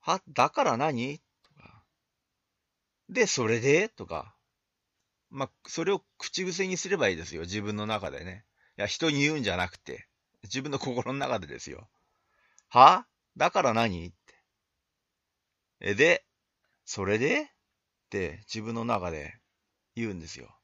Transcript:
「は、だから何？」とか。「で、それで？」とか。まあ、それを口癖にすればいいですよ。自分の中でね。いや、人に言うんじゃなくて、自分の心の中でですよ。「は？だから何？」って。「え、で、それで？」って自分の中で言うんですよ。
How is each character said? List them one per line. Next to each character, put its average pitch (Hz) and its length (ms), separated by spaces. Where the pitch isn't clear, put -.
「は、 185 180
だ 143 220
か 285 140
ら 131 120
何？」 139 440
と - 100
か。 - 300
「で、 214 180
そ 123 200
れ 113 140
で？」 151 300
と 95 160
か。 82 280
ま 135 180
あ、 - 40
そ - 180
れ 190 80
を 185 120
口 - 260
癖 185 220
に 185 100
す 180 120
れ 190 80
ば 127 120
い 92 60
い - 20
で 80 80
す 80 100
よ。 80 80
自 95 200
分 104 140
の 107 100
中 101 240
で 69 140
ね。 92 200
い - 40
や、 101 40
人 160 240
に 143 100
言 147 140
う 151 40
ん 135 40
じ 101 80
ゃ 85 60
な 92 120
く - 80
て、 - 320
自 110 180
分 147 100
の 135 80
心 123 340
の 139 60
中 127 200
で - 80
で 120 120
す - 120
よ。 - 180
「は？ 151 380
だ 170 140
か 190 120
ら 120 120
何？」 104 340
っ - 20
て。 - 60
「え、 101 140
で、 156 320
そ - 200
れ 104 140
で？」 160 260
っ 285 40
て 92 280
自 110 80
分 113 140
の 113 100
中 98 260
で 76 280
言 113 160
う 95 40
ん 87 60
で 80 60
す 71 140
よ。 57 240